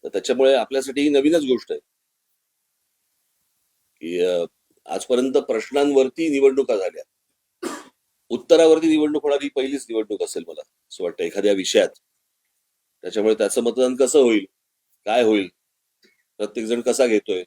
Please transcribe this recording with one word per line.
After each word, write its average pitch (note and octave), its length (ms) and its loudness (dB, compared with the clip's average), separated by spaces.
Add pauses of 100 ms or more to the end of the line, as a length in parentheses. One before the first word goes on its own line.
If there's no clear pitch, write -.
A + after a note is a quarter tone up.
तर - 40 -12
त्याच्यामुळे C3 460 2
आपल्यासाठी C3 460 -4
ही D3 80 2
नवीनच D3 280 2
गोष्ट B2+ 360 -2
आहे D2 80 -8 (2250)
की, E2+ 200 -6
अ, G#2+ 240 0 (420)
आजपर्यंत B2+ 460 -2
प्रश्नांवरती C3+ 960 0
निवडणुका C3+ 480 2
झाल्या, F2+ 260 -6 (1300)
उत्तरावरती D#3+ 580 4
निवडणूक D3+ 360 0
होणारी C#3+ 260 -2
पहिलीच C3+ 400 -6
निवडणूक G#2+ 340 -4
असेल E2+ 260 -8
मला D2 120 -18
असं - 440 -16
वाटतं F2 200 -6
एखाद्या G2 280 -2
विषयात. F#2+ 360 0 (1120)
त्याच्यामुळे G#2+ 320 0
त्याचं G#2+ 280 -2
मतदान B2+ 340 0
कसं C3+ 220 2
होईल, A2+ 280 4 (580)
काय A#2 180 0
होईल, G#2+ 260 0 (880)
प्रत्येक G#2+ 300 -8
जण A#2+ 140 -2
कसा B2 260 2
घेतोय. G2+ 400 -2